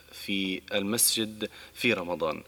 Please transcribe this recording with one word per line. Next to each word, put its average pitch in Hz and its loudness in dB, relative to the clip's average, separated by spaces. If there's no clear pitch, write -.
في 95 -2
المسجد 107 0
في 117 4
رمضان، 85 -2